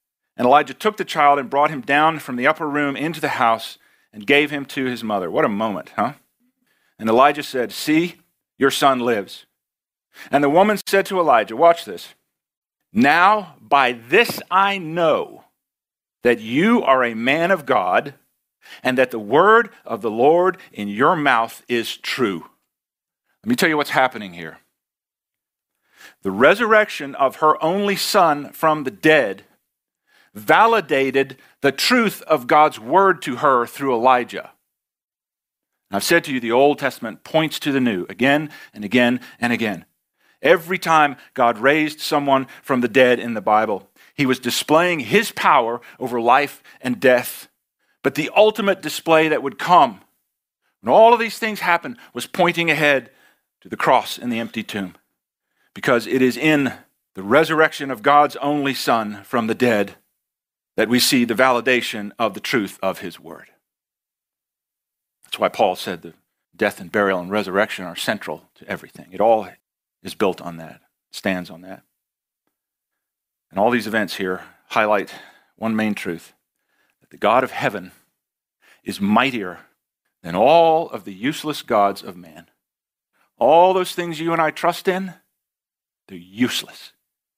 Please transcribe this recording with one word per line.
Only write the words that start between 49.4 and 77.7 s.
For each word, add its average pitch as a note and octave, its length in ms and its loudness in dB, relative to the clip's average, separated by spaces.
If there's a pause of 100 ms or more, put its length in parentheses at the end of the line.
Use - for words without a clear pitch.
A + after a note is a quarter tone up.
would C3+ 140 -8
come D#3 440 2 (800)
when A#2 120 0
all A3+ 200 8
of A3+ 60 4
these A3 200 -8
things G#3+ 220 -6
happened E3+ 360 -2 (160)
was A#2+ 140 -10
pointing E3+ 420 0
ahead D3 420 0 (500)
to F#2 80 -20
the G#2+ 80 -10
cross B2+ 400 0
and A#2+ 160 -6
the A2+ 60 -4
empty A2+ 240 -8
tomb. G2 320 -10 (800)
Because A#2 340 0
it B2+ 140 0
is B2 140 2
in D3 380 0 (400)
the F#2+ 100 -14
resurrection D3+ 640 2
of A2+ 140 -8
God's D3 340 4
only C#3+ 360 -2
Son G#2+ 500 -4
from A#2 240 -4
the A2 80 -2
dead G#2+ 400 0 (800)
that A2 140 0
we B2 100 2
see B2 240 2
the A2+ 120 -2
validation A#2+ 840 0
of A2 140 -4
the G#2 80 -16
truth G#2 400 -4
of F#2+ 180 -4
his F2 180 -14
word. E2 300 -20 (1800)
That's - 160 -12
why F#2+ 100 0
Paul F#2+ 260 0
said F2+ 260 -10
the E2+ 120 -20 (420)
death G2+ 240 -2
and F2 120 -16
burial G2 280 0
and F2+ 120 -10
resurrection G2 520 -4
are F2 120 -14
central - 600 -8
to - 140 -20
everything. - 420 -14
It F#2 80 -8
all G#2+ 300 2 (540)
is F#2+ 120 -14
built F#2+ 240 -2
on E2+ 180 -14
that, E2 240 -20 (300)
stands F2+ 380 -6
on E2+ 120 -20
that. F#2 220 -20 (1700)
And F2+ 100 -8
all A2+ 120 2
these A2+ 160 -2
events G#2+ 280 -4
here F#2 280 -6 (240)
highlight G#2+ 460 0 (420)
one A2 200 -6
main G#2+ 200 -4
truth, - 380 -12 (680)
that - 80 -20
the - 80 -20
God A#2 260 2
of B2 80 -6
heaven G2+ 400 -6 (920)